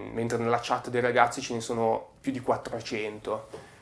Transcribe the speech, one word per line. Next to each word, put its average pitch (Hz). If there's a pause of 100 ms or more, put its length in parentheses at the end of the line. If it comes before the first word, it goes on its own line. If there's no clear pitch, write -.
(140)
mentre 117
nella 117
chat 123
dei 120
ragazzi 123
ce 127
ne 110
sono 113 (120)
più 139
di 127
quattrocento. 107 (120)